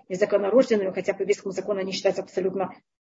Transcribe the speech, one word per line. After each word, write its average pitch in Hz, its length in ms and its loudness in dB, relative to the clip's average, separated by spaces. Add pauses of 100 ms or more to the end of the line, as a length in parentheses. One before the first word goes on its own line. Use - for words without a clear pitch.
незаконнорожденными, 202 840 2
хотя 190 200 -2
по 196 100 -6
еврейскому 190 300 -2
закону 196 280 -4
они 190 120 -4
считаются 190 300 0
абсолютно 185 520 -4 (300)